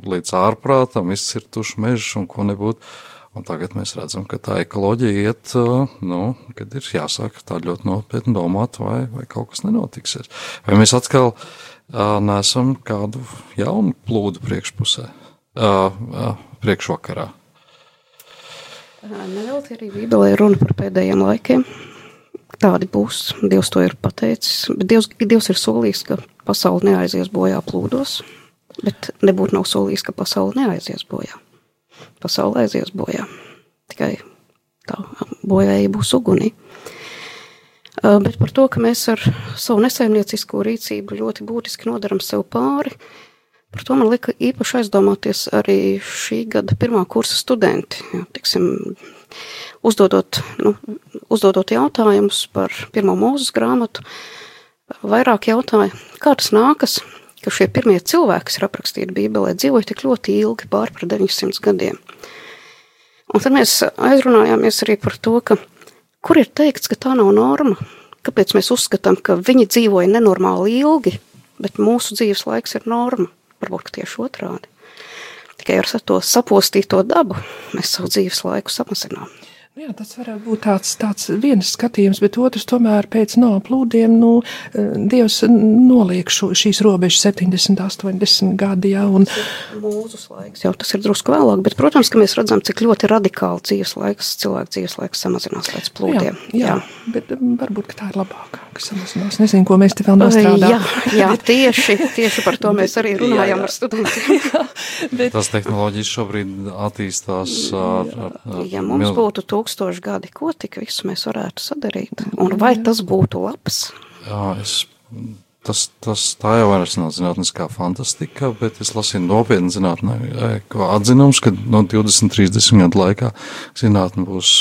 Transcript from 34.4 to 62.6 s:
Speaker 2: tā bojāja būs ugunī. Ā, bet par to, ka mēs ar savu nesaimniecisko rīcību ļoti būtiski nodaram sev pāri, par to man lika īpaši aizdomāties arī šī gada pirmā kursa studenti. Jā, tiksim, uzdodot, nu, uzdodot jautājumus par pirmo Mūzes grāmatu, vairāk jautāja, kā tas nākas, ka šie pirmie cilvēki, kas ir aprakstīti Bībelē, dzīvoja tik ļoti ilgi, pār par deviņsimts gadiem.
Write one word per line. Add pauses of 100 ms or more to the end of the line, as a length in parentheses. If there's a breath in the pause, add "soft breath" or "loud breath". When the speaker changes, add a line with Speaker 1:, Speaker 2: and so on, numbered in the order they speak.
Speaker 2:
tā (400)
bojāja
būs
ugunī. (1400 loud breath)
Ā,
bet
par
to,
ka
mēs
ar (320 loud breath)
savu
nesaimniecisko
rīcību
ļoti
būtiski
nodaram
sev
pāri, (800 soft breath)
par
to
man
lika
īpaši
aizdomāties
arī (220)
šī
gada
pirmā
kursa
studenti. (100)
Jā,
tiksim, (1200 loud breath)
uzdodot, (180)
nu, (540)
uzdodot
jautājumus
par (160)
pirmo
Mūzes
grāmatu, (1040 loud breath)
vairāk
jautāja, (240 loud breath)
kā
tas
nākas, (400 loud breath)
ka
šie
pirmie
cilvēki,
kas
ir
aprakstīti
Bībelē,
dzīvoja
tik
ļoti
ilgi,
pār
par
deviņsimts
gadiem. (1300 loud breath)